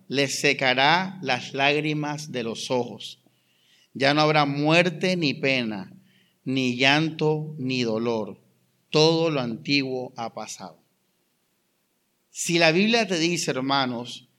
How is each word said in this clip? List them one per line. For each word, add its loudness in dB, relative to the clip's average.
"Les -2
secará 2
las -4
lágrimas -2
de -6
los -6
ojos. -6
Ya 4
no 4
habrá 4
muerte 2
ni 0
pena, -4
ni 0
llanto, 0
ni -2
dolor. -4
Todo 4
lo -2
antiguo -4
ha -8
pasado". -14
Si -2
la 6
Biblia 2
te -2
dice, 0
hermanos, -4